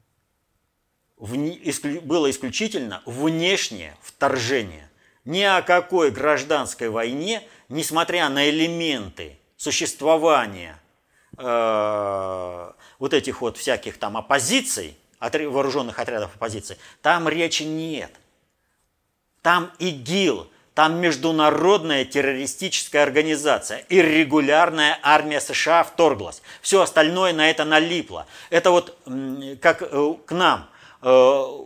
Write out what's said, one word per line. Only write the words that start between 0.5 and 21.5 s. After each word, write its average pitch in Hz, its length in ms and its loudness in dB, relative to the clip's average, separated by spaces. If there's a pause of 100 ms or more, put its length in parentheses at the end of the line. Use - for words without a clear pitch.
вне-, 143 440 -6
исклю-, 143 400 -6
было 151 300 0
исключительно 131 760 -6
внешнее 143 960 -2
вторжение. 117 880 -4 (360)
Ни 175 160 -4
о 196 200 4
какой 175 500 2
гражданской 139 800 -2
войне, 135 580 -6 (220)
несмотря 160 580 -2
на 143 220 2
элементы 147 880 -4 (180)
существования, 139 1200 0 (600)
э, 101 1300 -4 (280)
вот 135 140 -4
этих 131 260 -2
вот 117 160 -6
всяких 113 420 -6
там 107 200 -8
оппозиций, 123 800 -2 (220)
отре-, 147 280 -4
вооруженных 131 500 -2
отрядов 113 380 -6
оппозиции, 107 420 -10 (240)
там 165 280 0
речи 160 340 -2
нет. 156 480 -8 (1300)
Там 175 380 2
игил, 151 720 -2 (240)
там 156 260 2
международная 156 1040 2